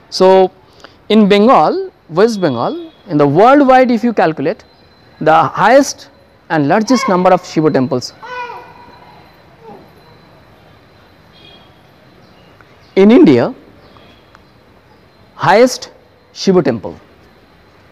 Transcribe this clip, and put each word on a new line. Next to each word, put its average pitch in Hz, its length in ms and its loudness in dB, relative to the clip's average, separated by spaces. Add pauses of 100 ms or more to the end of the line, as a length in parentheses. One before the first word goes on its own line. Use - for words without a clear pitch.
(100)
So 190 400 2 (580)
in 208 200 2
Bengal, 214 640 0 (160)
West 208 320 -2
Bengal, 180 500 -6 (160)
in 147 120 -6
the 147 80 2
worldwide 254 640 4
if 226 120 -2
you 240 100 -2
calculate, 165 520 -4 (560)
the 156 220 2
highest 214 680 0 (400)
and 151 200 -2
largest 220 400 -2
number 185 220 0
of 180 160 0
Shiva 156 240 -2
temples. 127 440 -4 (4000)
In 202 160 4
India, 190 420 2 (1800)
highest 214 560 -2 (400)
Shiva 180 320 -2
temple, 101 340 -8 (920)